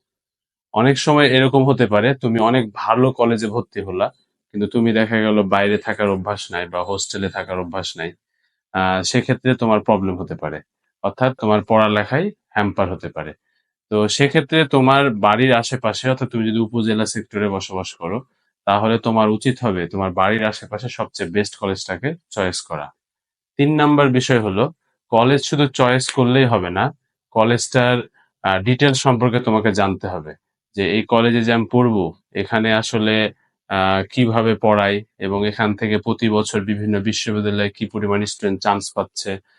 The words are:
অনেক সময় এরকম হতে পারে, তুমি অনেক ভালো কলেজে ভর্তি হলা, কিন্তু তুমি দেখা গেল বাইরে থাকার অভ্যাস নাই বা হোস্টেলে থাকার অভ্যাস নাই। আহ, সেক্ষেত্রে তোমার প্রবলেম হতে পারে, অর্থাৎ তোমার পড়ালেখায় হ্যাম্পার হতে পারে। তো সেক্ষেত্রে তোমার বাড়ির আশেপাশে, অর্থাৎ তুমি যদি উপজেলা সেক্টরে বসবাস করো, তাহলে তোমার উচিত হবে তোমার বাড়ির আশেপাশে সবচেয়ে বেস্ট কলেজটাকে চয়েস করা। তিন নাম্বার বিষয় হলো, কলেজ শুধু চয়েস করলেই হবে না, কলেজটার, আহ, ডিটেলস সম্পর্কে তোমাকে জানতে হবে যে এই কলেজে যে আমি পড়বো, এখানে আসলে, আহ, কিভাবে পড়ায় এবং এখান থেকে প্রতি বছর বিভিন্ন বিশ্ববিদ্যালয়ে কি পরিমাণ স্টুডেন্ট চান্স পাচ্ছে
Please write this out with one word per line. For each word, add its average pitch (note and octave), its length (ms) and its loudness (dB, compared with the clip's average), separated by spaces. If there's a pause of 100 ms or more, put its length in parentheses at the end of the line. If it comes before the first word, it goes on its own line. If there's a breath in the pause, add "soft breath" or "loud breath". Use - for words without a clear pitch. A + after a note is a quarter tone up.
(720)
অনেক C3 260 4
সময় D3 280 4
এরকম C3 380 4
হতে B2+ 220 2
পারে, G#2+ 280 2
তুমি A#2 240 -2
অনেক A2+ 360 2
ভালো B2 380 2
কলেজে A#2 340 0
ভর্তি G#2+ 340 -6
হলা, F#2+ 320 -4 (400)
কিন্তু G#2 140 -4
তুমি A2+ 260 0
দেখা A2+ 280 0
গেল G#2+ 220 2
বাইরে G2+ 360 0
থাকার G#2 320 -2
অভ্যাস G2 420 -6
নাই F2+ 160 -6
বা F2+ 160 -6
হোস্টেলে G2 440 -6
থাকার F#2 300 -8
অভ্যাস F2+ 380 -8
নাই। E2+ 160 -8 (600)
আহ, F#2 300 0
সেক্ষেত্রে B2+ 520 0
তোমার A2 260 0
প্রবলেম F#2+ 380 0
হতে D#2+ 160 -8
পারে, D2+ 260 -8 (420)
অর্থাৎ B2+ 380 0
তোমার G#2+ 240 2
পড়ালেখায় A2 680 2 (200)
হ্যাম্পার G2 420 -2
হতে F2 160 -10
পারে। D#2 240 -12 (580)
তো G#2+ 180 2
সেক্ষেত্রে D3 600 2
তোমার C3+ 420 4
বাড়ির G#2+ 420 4
আশেপাশে, A#2 580 -2
অর্থাৎ C3 180 -2
তুমি A2+ 200 -2
যদি A2 100 -2
উপজেলা A2 480 0
সেক্টরে G#2+ 420 -4
বসবাস F#2+ 460 -8
করো, G2 300 -8 (400)
তাহলে A2 340 2
তোমার A2+ 320 0
উচিত B2 320 -2
হবে F2+ 260 -2
তোমার G2 220 -4
বাড়ির G2+ 340 0
আশেপাশে G#2+ 440 -6
সবচেয়ে G2+ 420 -8
বেস্ট G2+ 260 -2
কলেজটাকে G2 580 -6 (160)
চয়েস F#2 300 -4
করা। D2 280 -10 (680)
তিন D3 180 2
নাম্বার D3 340 4
বিষয় B2+ 320 2
হলো, G#2+ 320 0 (360)
কলেজ B2+ 360 4
শুধু D3 220 0
চয়েস B2+ 440 2
করলেই B2+ 340 4
হবে G2+ 260 0
না, A2 240 -2 (360)
কলেজটার, A#2+ 680 2 (440)
আহ, F#2+ 160 2
ডিটেলস B2+ 400 2
সম্পর্কে B2 420 2
তোমাকে G#2+ 320 0
জানতে G2 360 -2
হবে D#2 260 -10 (400)
যে G2+ 160 -2
এই G#2+ 120 0
কলেজে A#2 420 2
যে A#2 80 2
আমি A2+ 200 0
পড়বো, A2 420 2 (180)
এখানে A2 420 0
আসলে, G#2+ 580 0 (360)
আহ, F#2+ 440 0
কিভাবে A2+ 440 2
পড়ায় G#2 460 2 (160)
এবং G2+ 300 -2
এখান G#2 260 -2
থেকে G#2+ 240 -2
প্রতি A2+ 300 -2
বছর G#2+ 320 -2
বিভিন্ন G#2 400 -2
বিশ্ববিদ্যালয়ে G#2 680 -2
কি A2+ 160 -8
পরিমাণ G#2 380 -2
স্টুডেন্ট G2 380 -4
চান্স G2+ 300 -2
পাচ্ছে G2 460 -8 (200)